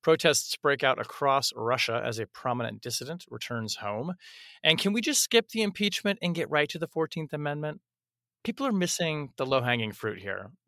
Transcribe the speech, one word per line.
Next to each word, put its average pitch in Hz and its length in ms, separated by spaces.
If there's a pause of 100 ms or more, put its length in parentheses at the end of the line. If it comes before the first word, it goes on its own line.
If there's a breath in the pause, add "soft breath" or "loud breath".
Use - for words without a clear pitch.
Protests 160 540
break 143 260
out 131 160
across 135 560
Russia 117 500
as 117 140
a 110 80
prominent 117 540
dissident 131 500
returns 117 460
home. 110 360 (500 loud breath)
And 156 140
can 196 160
we 226 80
just 285 220
skip 226 260
the 226 140
impeachment 202 580
and 175 140
get 156 160
right 151 180
to - 80
the 160 100
fourteenth 160 460
Amendment? 147 480 (640)
People 269 240
are 254 40
missing 160 680
the 135 80
low-hanging 123 480
fruit 104 260
here. 98 320 (160)